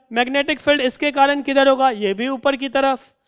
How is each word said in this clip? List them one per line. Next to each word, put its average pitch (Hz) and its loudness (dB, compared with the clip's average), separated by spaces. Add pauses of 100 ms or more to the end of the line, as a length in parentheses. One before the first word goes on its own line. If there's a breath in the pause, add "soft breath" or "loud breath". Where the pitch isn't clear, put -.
(140)
मैग्नेटिक 269 -2
फील्ड 294 0
इसके 262 -2
कारण 285 2
किधर 269 2
होगा, 269 4
ये 202 -2
भी 233 -4
ऊपर 269 -2
की 269 -6
तरफ। 269 -2 (160)